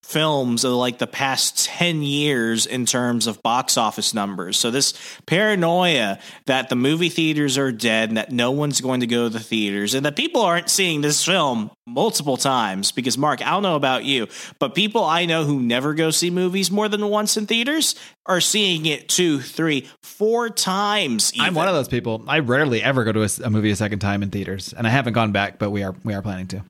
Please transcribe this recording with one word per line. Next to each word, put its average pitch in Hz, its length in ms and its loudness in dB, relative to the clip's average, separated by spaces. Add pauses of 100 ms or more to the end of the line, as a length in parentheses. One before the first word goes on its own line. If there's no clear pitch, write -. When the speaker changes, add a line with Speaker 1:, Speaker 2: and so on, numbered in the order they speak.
Speaker 1:
films 135 580 2
of, 127 80 2
like, 123 260 0
the 123 80 -2
past - 580 0
ten 170 380 0
years 139 640 0
in 127 180 -4
terms 123 420 0
of 110 160 -6
box 123 360 0
office 110 340 0
numbers. 95 460 -4
So 120 120 0
this 135 220 0 (340)
paranoia 170 920 2 (260)
that 131 240 0
the 127 80 0
movie 156 320 2
theaters 151 480 0
are 135 160 2
dead 110 380 0
and 110 80 0
that 107 120 -4
no 120 200 0
one's 143 320 -2
going 127 180 -2
to 123 60 0
go 120 180 0
to 117 60 0
the 110 100 -6
theaters 104 540 -2
and 139 100 -2
that 147 100 0
people 294 280 0
aren't 175 260 0
seeing 170 320 2
this 147 240 0
film 139 460 2 (160)
multiple 139 500 0
times, 107 560 0
because, 123 240 -2
Mark, 139 240 0
I 123 120 -2
don't 190 100 0
know 180 140 0
about 131 280 0
you, 127 240 0 (300)
but 139 160 -2
people 214 300 0
I 170 200 2
know 165 200 2
who 143 140 0
never 127 360 0
go 160 160 2
see 175 180 0
movies 180 420 0
more 208 200 0
than 208 180 -2
once 208 300 0
in 214 80 -4
theaters 240 480 0 (320)
are 180 160 2
seeing 185 420 0
it 151 240 -2
two, 165 320 2
three, 147 480 -2 (140)
four 226 480 0
times 190 840 0
Speaker 2:
I'm 131 100 0
Speaker 1:
even. 180 100 0
Speaker 2:
one 165 140 2
of 185 60 2
those 135 140 0
people. 113 400 -2
I 151 120 2
rarely 123 420 2
ever 127 220 2
go 110 80 2
to 107 100 2
a - 20 4
s-, 101 140 -2
a 123 100 -4
movie 107 220 4
a 101 60 2
second 104 240 -2
time 101 220 0
in 101 60 -2
theaters, 95 460 -6
and - 120 -2
I 101 40 2
haven't 120 240 0
gone 110 180 2
back, 98 260 0
but 104 120 0
we 104 120 -2
are, 95 120 -4 (100)
we 113 80 -2
are 98 80 -4
planning 92 280 -6
to. 92 220 -10